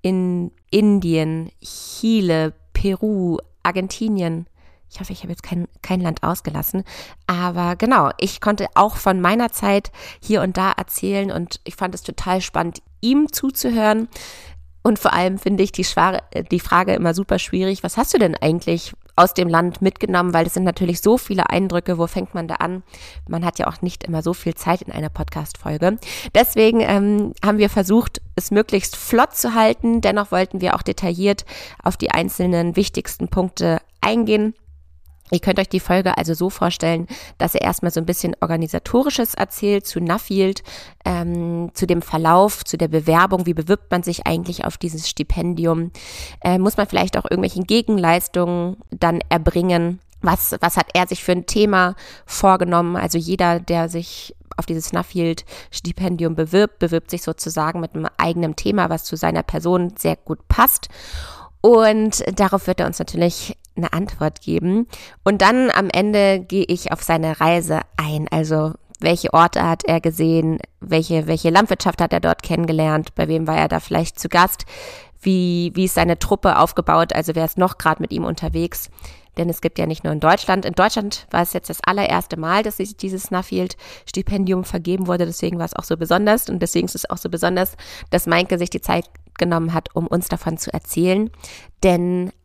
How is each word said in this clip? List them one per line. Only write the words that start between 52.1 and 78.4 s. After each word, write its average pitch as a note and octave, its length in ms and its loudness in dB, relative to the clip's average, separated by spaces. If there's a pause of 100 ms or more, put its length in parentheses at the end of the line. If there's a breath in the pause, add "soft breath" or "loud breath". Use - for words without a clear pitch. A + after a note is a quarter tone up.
vorgenommen, F3 720 2
also E3 200 -2
jeder, E3+ 440 0
der E3+ 280 -2
sich - 460 -10 (220)
auf - 100 -6
dieses D#3+ 260 -6
Nuffield-Stipendium E3+ 1400 -4
bewirbt, F3 460 2
bewirbt E3 280 0
sich F3 140 -6
sozusagen D#3+ 560 -4
mit E3 160 -6
einem D#3 140 -4 (100)
eigenen E3 380 0
Thema, G3 340 0
was D#3+ 140 -4
zu - 100 -10
seiner D#3+ 300 -2
Person F3 520 0
sehr E3 200 -2
gut - 320 -10
passt. - 400 2 (720 loud breath)
Und A3 640 6 (160)
darauf F#3+ 260 2
wird F3+ 140 0
er - 60 2
uns E3 120 -4
natürlich - 560 -2 (220)
eine E3+ 160 -4
Antwort D#3+ 480 -4
geben. F3 460 0 (380 loud breath)
Und G3 180 4
dann A#3+ 280 6
am G3+ 200 0
Ende G3 500 4
gehe F#3 240 0
ich - 260 -2
auf - 120 -4
seine D#3+ 360 0
Reise E3 420 2 (180)
ein. D3+ 320 -4
Also D#3 420 0 (260)
welche E3+ 360 0
Orte E3+ 340 4
hat E3 160 0
er E3 160 2
gesehen, D#3+ 580 2 (220)
welche, E3 460 0
welche D#3+ 240 0
Landwirtschaft F#3+ 500 2
hat E3+ 140 0
er E3+ 60 2
dort E3 220 0
kennengelernt, D#3+ 720 0
bei D#3+ 140 0
wem D#3+ 180 -2
war D#3+ 120 0
er D#3 100 4
da D#3+ 100 0
vielleicht - 400 -4
zu - 120 -6
Gast, F3+ 340 2 (560 loud breath)
wie, F3 540 0
wie F#3 100 2
ist F#3 100 0
seine E3 240 2
Truppe - 400 2
aufgebaut, E3 560 2
also D#3+ 200 -2
wer D#3+ 100 0
ist - 140 -4
noch F#3 180 2
grad - 240 0
mit - 100 -6
ihm E3 140 -4
unterwegs? E3 640 -4 (460 loud breath)